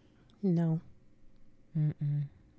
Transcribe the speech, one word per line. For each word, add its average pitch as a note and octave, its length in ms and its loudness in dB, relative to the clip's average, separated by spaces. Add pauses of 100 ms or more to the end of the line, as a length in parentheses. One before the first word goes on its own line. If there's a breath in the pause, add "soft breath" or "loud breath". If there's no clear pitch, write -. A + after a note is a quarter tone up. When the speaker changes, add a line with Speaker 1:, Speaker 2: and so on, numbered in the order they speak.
(420)
Speaker 1:
No. E3+ 380 2 (1000)
Speaker 2:
Mm-mm. D3 460 0 (340)